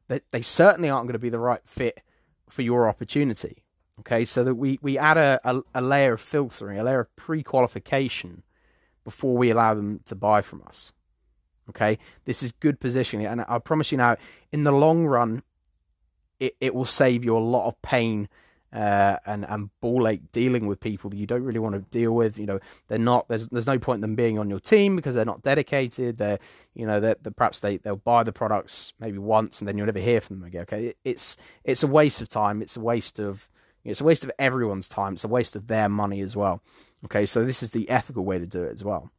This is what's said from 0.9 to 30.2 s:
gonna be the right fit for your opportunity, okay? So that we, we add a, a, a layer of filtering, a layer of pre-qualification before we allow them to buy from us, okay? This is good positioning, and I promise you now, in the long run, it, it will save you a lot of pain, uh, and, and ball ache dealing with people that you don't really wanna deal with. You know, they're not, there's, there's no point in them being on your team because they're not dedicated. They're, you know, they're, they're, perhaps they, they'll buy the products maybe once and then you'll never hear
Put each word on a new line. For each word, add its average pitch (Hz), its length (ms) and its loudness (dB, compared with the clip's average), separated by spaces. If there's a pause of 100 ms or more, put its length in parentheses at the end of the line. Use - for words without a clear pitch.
gonna 120 100 -4
be 120 100 -4
the 117 120 -4
right 120 240 0
fit - 380 -6 (460)
for - 140 -8
your 120 260 2
opportunity, - 760 -4 (360)
okay? 117 240 0
So 123 200 0
that 127 100 0
we, 135 260 -2
we 139 160 -2
add 156 220 6
a, 139 240 4
a, 127 200 0 (120)
a 127 80 -2
layer 135 300 4
of 110 80 -2
filtering, 110 580 -4
a 107 60 -4
layer 131 160 0
of - 160 -8
pre-qualification 127 1300 -2 (580)
before 123 340 -2
we 123 140 4
allow 113 240 4
them 104 300 -4
to - 100 -14
buy 104 260 4
from - 280 -10
us, - 240 -20 (760)
okay? 107 300 2 (260)
This 131 180 -4
is 123 100 -6
good 143 260 0
positioning, 120 480 -2
and 113 220 -6
I 120 100 -2
promise 156 320 0
you 143 80 0
now, 120 180 6 (360)
in 151 100 -2
the 143 100 4
long 156 340 6
run, 120 360 0 (1000)
it, 127 180 -4
it 131 140 -2
will 123 100 -2
save 123 400 2
you 113 120 2
a - 20 2
lot 113 300 0
of - 140 -8
pain, 113 460 0 (440)
uh, 101 540 2
and, 101 220 -6
and 104 220 -6 (100)
ball 120 280 2
ache 98 240 -4
dealing 120 340 0
with 101 140 -4
people 107 300 -8
that 101 60 -10
you 101 100 -6
don't 123 180 -2
really 117 160 -4
wanna 104 200 -4 (100)
deal 117 220 0
with. 113 240 2
You 104 100 -8
know, 98 120 -4 (300)
they're 110 100 -2
not, 120 300 2
there's, 113 200 -4
there's 120 180 -4
no 135 120 2
point 120 200 -2
in - 20 -6
them 107 160 -4
being 113 220 2
on 104 120 -2
your 98 80 -4
team 202 380 4
because 147 180 -4
they're 117 100 2
not 117 180 -6
dedicated. 131 760 -2
They're, 104 220 0 (340)
you 117 120 -8
know, 107 120 0
they're, 107 240 2
they're, 104 100 -10
perhaps - 280 0
they, 101 160 -2
they'll 101 200 -6
buy 117 280 4
the 110 80 -4
products - 640 -4
maybe 107 200 -8
once 110 420 0
and 104 80 -6
then 101 80 -4
you'll 104 100 -2
never 104 140 -2
hear 113 200 2